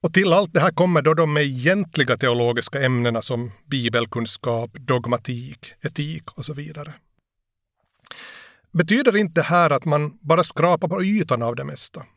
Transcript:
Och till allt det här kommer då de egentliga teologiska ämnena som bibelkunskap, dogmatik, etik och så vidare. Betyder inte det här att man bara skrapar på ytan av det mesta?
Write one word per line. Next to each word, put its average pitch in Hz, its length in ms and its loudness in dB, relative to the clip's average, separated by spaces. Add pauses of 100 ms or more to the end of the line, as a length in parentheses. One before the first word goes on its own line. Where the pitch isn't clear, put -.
Och 165 120 -2
till 185 200 6
allt 185 200 4
det - 60 4
här 170 120 4
kommer 175 300 2
då 156 120 4
de 156 240 2
egentliga 143 800 0
teologiska 120 640 0
ämnena 120 400 0
som 120 300 -6 (140)
bibelkunskap, 117 1080 -2
dogmatik, 123 1080 -4
etik 156 500 -8
och - 140 -10
så 151 80 -8
vidare. 147 400 -12 (1800)
Betyder 202 460 2
inte 170 240 0
det - 40 -2
här 170 240 4
att 139 160 0
man 151 360 -2
bara 165 220 2
skrapar 170 440 0
på 190 160 -2
ytan 190 380 0
av 117 140 -2
det 127 80 -8
mesta? 139 420 -10 (120)